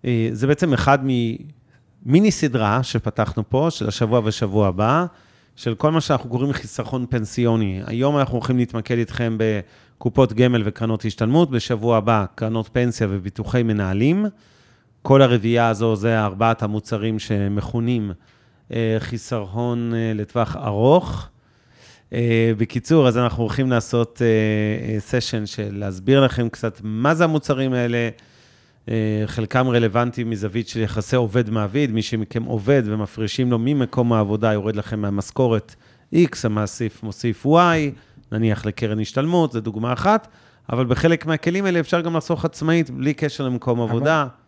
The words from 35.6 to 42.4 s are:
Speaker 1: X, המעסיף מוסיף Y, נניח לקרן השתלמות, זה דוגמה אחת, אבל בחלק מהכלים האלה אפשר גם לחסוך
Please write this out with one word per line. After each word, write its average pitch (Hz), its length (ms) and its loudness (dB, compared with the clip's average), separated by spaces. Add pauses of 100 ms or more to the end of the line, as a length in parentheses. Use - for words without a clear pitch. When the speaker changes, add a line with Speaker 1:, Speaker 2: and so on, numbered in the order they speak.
Speaker 1:
X, 165 40 4 (260)
המעסיף 107 580 -4
מוסיף 110 440 -6
Y, - 20 0 (840)
נניח 110 340 0
לקרן 107 340 -4
השתלמות, 151 520 0
זה 113 80 -4
דוגמה 110 320 -4
אחת, 214 360 0 (440)
אבל 123 140 0
בחלק 156 400 2
מהכלים 170 380 -2
האלה 180 160 2
אפשר 170 200 0
גם 165 160 -2
לחסוך 165 280 -2